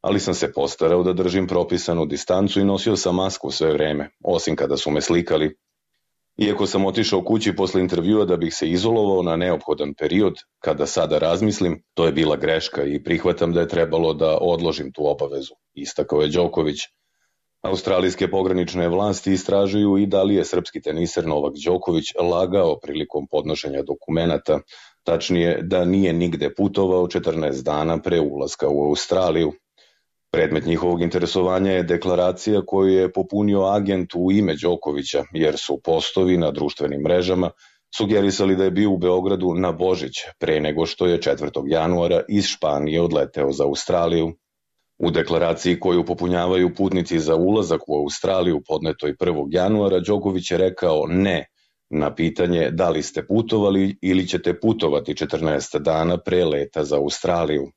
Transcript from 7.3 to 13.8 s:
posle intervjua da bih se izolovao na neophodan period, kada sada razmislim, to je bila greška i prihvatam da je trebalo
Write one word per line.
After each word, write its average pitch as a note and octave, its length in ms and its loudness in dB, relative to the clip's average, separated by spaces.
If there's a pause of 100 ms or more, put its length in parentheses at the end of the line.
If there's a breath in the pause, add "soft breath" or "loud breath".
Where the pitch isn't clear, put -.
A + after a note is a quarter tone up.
posle F#2+ 260 0
intervjua F2+ 440 2
da F2 120 0
bih E2 160 -2
se D#2+ 160 -2
izolovao G2 540 2
na E2 120 0
neophodan D#2 580 -2
period, E2+ 400 2 (260)
kada D2 260 -2
sada D#2 340 0
razmislim, F2 640 0 (100)
to E2 120 0
je D#2+ 60 4
bila D2+ 240 2
greška D2+ 480 -2
i C#2+ 200 -4
prihvatam E2+ 500 0
da E2+ 80 2
je E2 60 0
trebalo E2 460 0